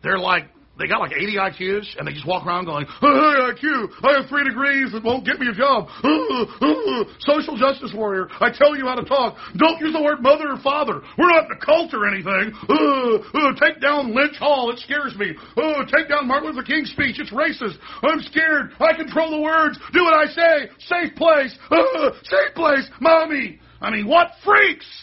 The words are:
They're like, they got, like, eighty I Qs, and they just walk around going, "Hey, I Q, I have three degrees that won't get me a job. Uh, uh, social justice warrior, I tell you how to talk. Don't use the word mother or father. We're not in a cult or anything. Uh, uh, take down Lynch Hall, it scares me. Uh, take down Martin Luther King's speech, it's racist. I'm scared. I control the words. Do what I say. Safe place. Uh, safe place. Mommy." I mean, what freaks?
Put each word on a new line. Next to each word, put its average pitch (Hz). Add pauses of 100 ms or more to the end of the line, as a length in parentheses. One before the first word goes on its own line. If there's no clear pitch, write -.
They're 185
like, 180 (340)
they 143
got, 214
like, 156
eighty 196
I 196
Qs, 196 (140)
and 147
they 147
just 147
walk 175
around 175
going, 147
"Hey, -
I 277
Q, 262 (120)
I 262
have 269
three 285
degrees 269
that 220
won't 240
get 262
me 254
a 226
job. 233 (160)
Uh, 302 (220)
uh, 302 (160)
social 294
justice 269
warrior, 196 (120)
I 226
tell 294
you 269
how 254
to 233
talk. 247 (200)
Don't 320
use 311
the 311
word 294
mother 302
or 262
father. 269 (160)
We're 339
not 320
in -
a -
cult 330
or 208
anything. 196 (140)
Uh, 269 (200)
uh, 277
take 311
down 277
Lynch 294
Hall, 262
it 240
scares 277
me. 196 (220)
Uh, 294 (100)
take 311
down 285
Martin 285
Luther 262
King's 285
speech, 277
it's 214
racist. 247 (260)
I'm 302
scared. 311
I 320
control 320
the 302
words. 311 (140)
Do 349
what 330
I 302
say. 320 (180)
Safe 349
place. 294 (140)
Uh, 320 (100)
safe -
place. 294 (100)
Mommy." 302 (220)
I 202
mean, 208
what 339 (120)
freaks? 403 (160)